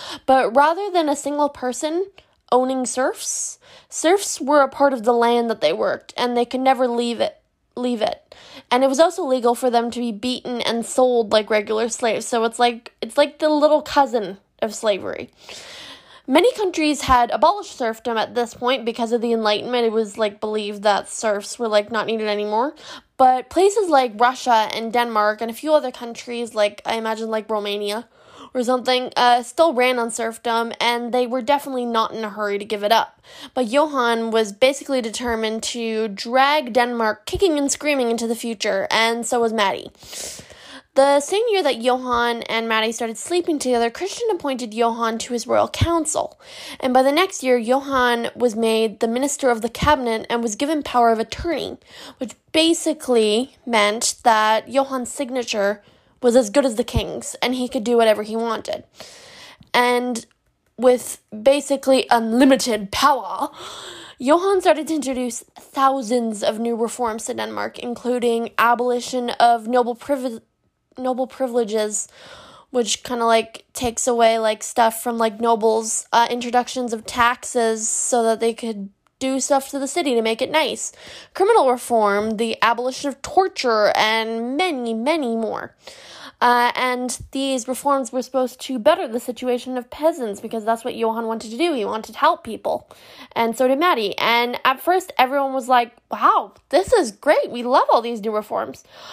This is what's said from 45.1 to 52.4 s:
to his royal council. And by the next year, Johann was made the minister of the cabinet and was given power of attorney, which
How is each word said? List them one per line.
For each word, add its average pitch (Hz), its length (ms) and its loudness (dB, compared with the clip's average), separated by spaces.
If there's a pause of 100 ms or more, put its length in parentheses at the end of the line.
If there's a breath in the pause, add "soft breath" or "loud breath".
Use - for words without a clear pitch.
to 247 160 -8
his 226 120 -6
royal 214 220 2
council. - 720 -2 (400 loud breath)
And 262 120 0
by 254 100 6
the 277 100 4
next 370 300 0
year, 254 160 4
Johann 247 760 0
was 240 220 0
made 220 420 0
the 233 80 0
minister 262 440 0
of 233 100 0
the 233 80 -4
cabinet 240 600 0
and 233 140 -2
was 226 140 -4
given 285 260 -2
power 233 280 4
of 220 100 2
attorney, 277 560 -6 (400 loud breath)
which 233 160 -8 (180)